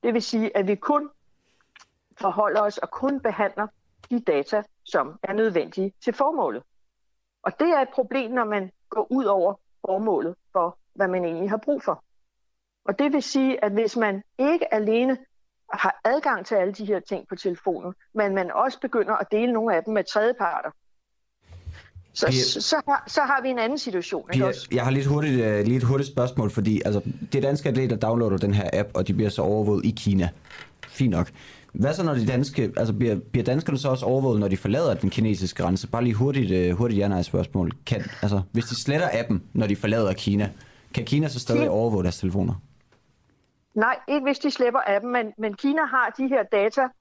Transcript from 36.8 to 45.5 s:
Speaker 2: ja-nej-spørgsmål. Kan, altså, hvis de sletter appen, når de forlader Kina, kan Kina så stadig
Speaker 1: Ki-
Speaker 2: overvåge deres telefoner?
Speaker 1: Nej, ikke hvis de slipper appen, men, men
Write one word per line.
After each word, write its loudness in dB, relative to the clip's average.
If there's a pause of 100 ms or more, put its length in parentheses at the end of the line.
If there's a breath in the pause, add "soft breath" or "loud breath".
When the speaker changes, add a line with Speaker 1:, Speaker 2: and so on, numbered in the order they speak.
Speaker 2:
ja-nej-spørgsmål. 0 (140)
Kan, -2 (200)
altså, 0 (100)
hvis 0
de -8
sletter 0
appen, -2 (100)
når 0
de 2
forlader 0
Kina, 0 (440 loud breath)
kan -4
Kina 0
så -6
stadig 0
Speaker 1:
Ki- 0
Speaker 2:
overvåge 0
deres -2
telefoner? -2 (1200)
Speaker 1:
Nej, 0
ikke 0
hvis 0
de -2
slipper 2
appen, 0
men, -2
men -4